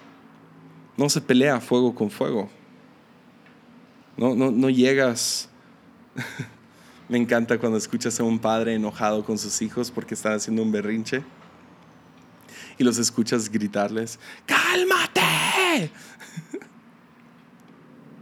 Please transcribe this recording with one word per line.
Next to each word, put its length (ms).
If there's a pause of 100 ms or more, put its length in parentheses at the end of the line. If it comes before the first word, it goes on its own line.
(960)
No 140
se 120
pelea 380
fuego 340
con 160
fuego. 400 (1700)
No, 200
no, 160
no 180
llegas. 800 (680)
<laughs> 420 (520)
Me 80
encanta 400
cuando 200
escuchas 420
a 40
un 140
padre 380
enojado 480
con 140
sus 240
hijos 300
porque 220
están 200
haciendo 280
un 100
berrinche 520 (1500)
y 60
los 140
escuchas 520
gritarles, 680 (260)
"¡Cálmate!". 760
<laughs> 680 (2250)